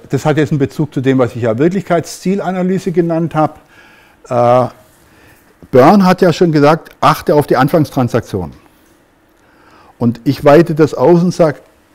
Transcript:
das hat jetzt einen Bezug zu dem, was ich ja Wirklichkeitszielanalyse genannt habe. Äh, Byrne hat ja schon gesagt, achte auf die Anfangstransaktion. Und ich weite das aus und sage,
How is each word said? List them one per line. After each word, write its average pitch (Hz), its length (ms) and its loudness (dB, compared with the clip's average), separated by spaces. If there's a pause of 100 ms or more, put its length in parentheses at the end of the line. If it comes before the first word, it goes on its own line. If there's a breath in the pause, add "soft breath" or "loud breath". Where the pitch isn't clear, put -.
das - 160 -4
hat 151 120 0
jetzt 151 160 -2
einen 147 80 -2
Bezug 139 340 -4
zu 147 60 -6
dem, 131 180 0
was 127 160 -2
ich 113 80 -12
ja 113 160 -2
Wirklichkeitszielanalyse 185 1300 -4
genannt 165 420 -2
habe. 156 200 -2 (760 loud breath)
Äh, 120 400 2 (1040 soft breath)
Byrne 170 320 4
hat 185 180 0
ja 175 100 4
schon 170 200 0
gesagt, 151 480 0
achte 156 340 0
auf 147 140 0
die - 80 0
Anfangstransaktion. 120 960 -2 (1500 soft breath)
Und 120 240 -4
ich - 220 -4
weite 156 320 4
das 156 180 0
aus 170 300 2
und 180 100 -2
sage, 156 240 0 (360)